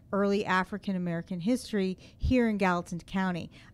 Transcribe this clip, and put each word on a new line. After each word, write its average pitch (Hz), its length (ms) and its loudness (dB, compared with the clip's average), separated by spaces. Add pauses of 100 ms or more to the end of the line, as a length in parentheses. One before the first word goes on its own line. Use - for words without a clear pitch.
(120)
early 202 320 2
African 185 520 0
American 175 440 -4
history 196 560 -2 (220)
here 247 300 2
in 208 100 0
Gallatin 175 420 0
County. 185 500 -4 (240)